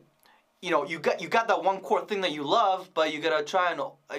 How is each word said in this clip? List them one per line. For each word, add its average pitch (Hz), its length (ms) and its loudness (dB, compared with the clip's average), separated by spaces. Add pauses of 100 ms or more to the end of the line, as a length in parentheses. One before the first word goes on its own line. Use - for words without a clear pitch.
(600)
you 180 80 -6
know, 151 160 2
you 165 140 -8
got, 214 220 -2
you 165 60 -10
got 226 200 2
that 175 160 2
one 190 160 2
core 190 260 0
thing 202 160 -4
that 175 100 0
you 147 120 -6
love, 185 500 2
but 156 180 0
you 151 80 -6
gotta 156 240 0
try 180 280 0
and, 147 100 -4
uh, 123 80 -6 (300)